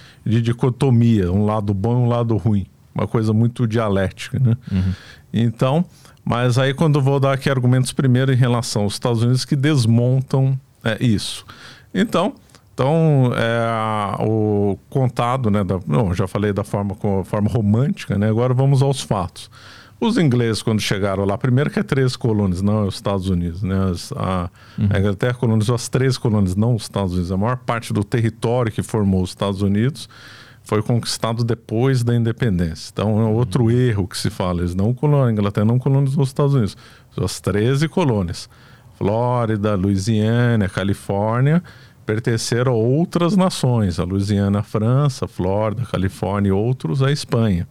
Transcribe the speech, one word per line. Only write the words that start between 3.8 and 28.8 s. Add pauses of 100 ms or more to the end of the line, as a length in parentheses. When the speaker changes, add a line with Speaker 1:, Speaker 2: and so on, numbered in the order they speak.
Speaker 1:
né? (140)
Speaker 2:
Uhum. (400)
Speaker 1:
Então, (400)
mas
aí
quando
eu
vou
dar
aqui
argumentos
primeiro
em
relação
aos
Estados
Unidos
que
desmontam, (260)
é,
isso. (500)
Então, (400)
então,
é,
o (120)
contado,
né,
da,
não,
já
falei
da
forma
co-,
forma
romântica,
né?
Agora
vamos
aos
fatos. (500)
Os
ingleses,
quando
chegaram
lá,
primeiro
que
é
três
colônias,
não
é
os
Estados
Unidos,
né?
As,
a, (280)
Speaker 2:
Uhum.
Speaker 1:
a
Inglaterra
colonizou
as
três
colônias,
não
os
Estados
Unidos.
A
maior
parte
do
território
que